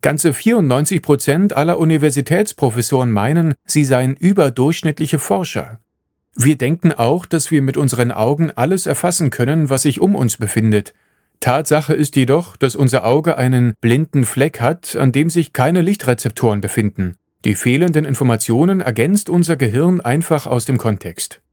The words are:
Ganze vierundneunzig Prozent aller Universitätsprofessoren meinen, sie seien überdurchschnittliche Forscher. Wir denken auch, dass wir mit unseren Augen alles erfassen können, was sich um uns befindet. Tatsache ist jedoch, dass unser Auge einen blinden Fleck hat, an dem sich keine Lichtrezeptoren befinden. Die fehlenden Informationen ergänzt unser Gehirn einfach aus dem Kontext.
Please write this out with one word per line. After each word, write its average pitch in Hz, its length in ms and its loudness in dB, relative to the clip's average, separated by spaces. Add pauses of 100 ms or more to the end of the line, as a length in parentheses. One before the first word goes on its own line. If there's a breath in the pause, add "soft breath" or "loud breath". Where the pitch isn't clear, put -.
Ganze 143 320 0
vierundneunzig 160 680 0
Prozent 156 540 2
aller 160 220 0
Universitätsprofessoren 143 1300 0
meinen, 143 440 0 (100)
sie 151 200 2
seien 131 300 2
überdurchschnittliche 156 1040 0
Forscher. 135 640 -6 (560)
Wir 135 200 2
denken 151 360 0
auch, 143 340 0
dass - 240 -4
wir 151 100 2
mit 135 160 -2
unseren 123 360 0
Augen 143 420 0
alles 175 320 0
erfassen 165 440 -2
können, 143 380 0
was 135 140 0
sich 147 180 0
um 196 140 2
uns 123 220 0
befindet. 107 560 0 (480)
Tatsache 151 540 0
ist 143 200 -2
jedoch, 139 420 0
dass 131 200 -2
unser 131 280 2
Auge 151 320 2
einen 127 440 2
blinden 131 440 0
Fleck - 360 -2
hat, 143 340 -2
an 127 180 2
dem 147 160 2
sich 165 240 -2
keine 160 280 2
Lichtrezeptoren 123 800 -2
befinden. 98 560 -4 (280)
Die 101 100 0
fehlenden 151 500 0
Informationen 139 800 0
ergänzt 127 460 0
unser 170 280 0
Gehirn 139 460 0
einfach 147 440 -2
aus 123 200 -2
dem 131 100 0
Kontext. - 640 -6 (120)